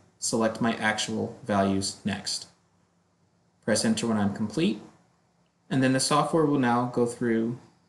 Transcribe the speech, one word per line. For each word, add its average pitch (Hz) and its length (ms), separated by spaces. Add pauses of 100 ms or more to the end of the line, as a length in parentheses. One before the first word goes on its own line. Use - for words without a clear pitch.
(180)
select 110 440
my 113 140
actual 107 680
values 98 640
next. - 420 (1160)
Press 110 180
enter 113 240
when 110 100
I'm 101 160
complete, 160 460 (880)
and 131 120
then 131 120
the 131 80
software 151 440
will 143 140
now 123 340
go 120 120
through 117 520 (300)